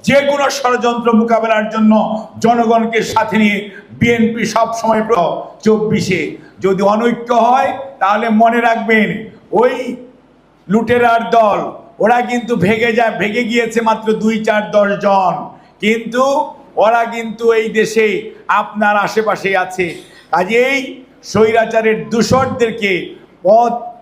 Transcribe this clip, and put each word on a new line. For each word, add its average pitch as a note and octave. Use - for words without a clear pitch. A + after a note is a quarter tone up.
যে B3+
কোনো C#4
ষড়যন্ত্র A#3
মোকাবেলার A3
জন্য G#3+
জনগণকে A3+
সাথে A3
নিয়ে G#3
বিএনপি A3
সবসময় A3
প্র-, F3
চব্বিশে G3+
যদি F#3
অনৈক্য A#3
হয়, A#3
তাহলে G#3+
মনে A3+
রাখবেন, A3
ওই B3
লুটেরার A3+
দল, G3
ওরা A#3+
কিন্তু A#3
ভেগে A3
যায়, A3
ভেগে G#3+
গিয়েছে A3+
মাত্র A3
দুই, G#3+
চার, G#3
দশ G3+
জন, G3
কিন্তু B3+
ওরা A3+
কিন্তু A3+
এই A3+
দেশে G#3+
আপনার G#3
আশেপাশে G3
আছে। F3+
কাজেই B3+
স্বৈরাচারের A3
দূষরদেরকে A3+
পথ A3+